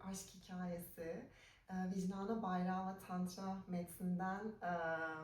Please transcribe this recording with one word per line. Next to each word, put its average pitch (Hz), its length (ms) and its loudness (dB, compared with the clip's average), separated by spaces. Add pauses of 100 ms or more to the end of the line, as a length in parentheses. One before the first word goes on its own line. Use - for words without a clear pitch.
(100)
aşk 190 180 -6
hikayesi. 175 1000 -4 (400)
E, 185 40 -4 (200)
Vijnana 196 480 2
Bayrağı 185 520 2
ve 190 60 -10
Tantra 190 560 0 (120)
metninden, 185 840 2 (100)
e, 175 100 2 (500)